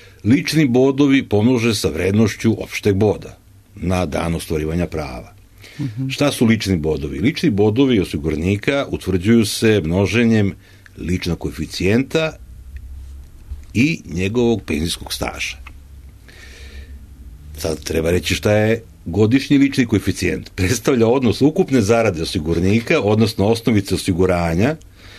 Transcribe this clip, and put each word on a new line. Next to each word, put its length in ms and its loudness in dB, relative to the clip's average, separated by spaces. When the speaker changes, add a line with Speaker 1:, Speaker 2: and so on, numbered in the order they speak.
Speaker 1:
lični 440 2
bodovi 560 4
pomnože 520 2
sa 140 -2
vrednošću 720 0
opšteg 320 -2
boda 420 0
na 300 -2
dan 300 -4
ostvarivanja 520 -4
prava. 460 -10
Speaker 2:
Mhm. 300 -6
Speaker 1:
Šta 220 0
su 140 2
lični 320 2
bodovi? 420 -4
Lični 300 0
bodovi 500 2
osiguranika 920 -2
utvrđuju 560 0
se 380 2
množenjem 720 2
ličnog 420 -4
koeficijenta 960 -2
i 320 0
njegovog 560 0
penzijskog 520 -6
staža. 440 -8
Sad 260 -6
treba 280 -2
reći 240 -2
šta 160 0
je 300 2
godišnji 520 2
lični 280 2
koeficijent. 680 -2
Predstavlja 520 2
odnos 340 2
ukupne 400 2
zarade 400 2
osiguranika, 800 0
odnosno 440 2
osnovice 500 2
osiguranja, 800 2